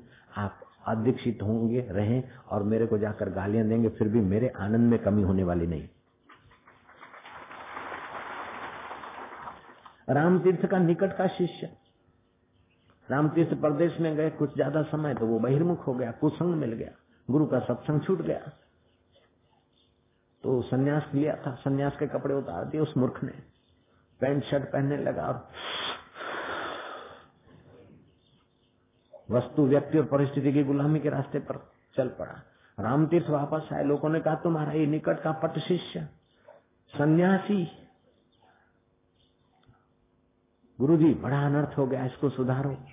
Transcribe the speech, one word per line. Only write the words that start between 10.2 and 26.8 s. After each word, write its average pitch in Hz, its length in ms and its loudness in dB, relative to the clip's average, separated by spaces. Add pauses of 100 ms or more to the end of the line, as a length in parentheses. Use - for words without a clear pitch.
का 185 120 2
निकट 175 400 2
का 185 100 2
शिष्य - 560 -4 (1300)
रामतीर्थ 147 500 2
प्रदेश 151 380 2
में 160 160 0
गए 156 140 0
कुछ 147 260 -2
ज्यादा 147 280 0
समय, 147 320 -4
तो 117 100 -2
वो 113 140 2
बहिर्मुख 151 480 0
हो 131 60 0
गया, 123 180 -4
कुसंग 160 440 0
मिल 131 180 -2
गया, - 180 -10 (400)
गुरु 151 140 4
का 127 140 2
सत्संग 139 420 -2
छूट 180 200 0
गया। 151 300 -6 (1900)
तो 123 180 0
संन्यास 143 520 0
लिया 147 220 0
था, 135 200 -8
संन्यास 139 440 -2
के 147 80 -2
कपड़े 139 280 -2
उतार 92 300 -4
दिए 151 160 -2
उस 147 160 0
मूर्ख 123 260 0
ने, - 100 -6 (840)
पैंट 139 240 0
शर्ट 139 220 -2
पहनने 139 320 -2
लगा 135 300 -2
और 123 220 -6 (3750)